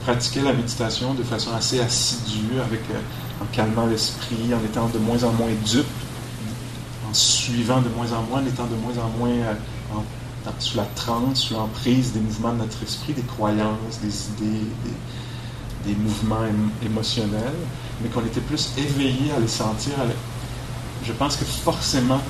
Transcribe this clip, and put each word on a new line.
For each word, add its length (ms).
pratiquait 380
la 100
méditation 600
de 80
façon 320
assez 260
assidue, 800
avec, 200
euh, 100
en 120
calmant 320
l'esprit, 680
en 100
étant 240
de 100
moins 260
en 80
moins 200
dupe, 220
en 60
suivant 680
de 80
moins 240
en 100
moins, 200
en 40
étant 200
de 100
moins 260
en 60
moins, 120
euh, 240
en, 100
dans, 140
sous 180
la 80
transe, 460
sous 140
l'emprise 580
des 80
mouvements 320
de 60
notre 240
esprit, 320
des 80
croyances, 800
des 260
idées, 380
des, 1120
des 60
mouvements 440
ém-, 420
émotionnels, 720
mais 80
qu'on 100
était 200
plus 360
éveillé 560
à 80
les 80
sentir, 520
à 40
les... 100
Je 80
pense 240
que 100
forcément 840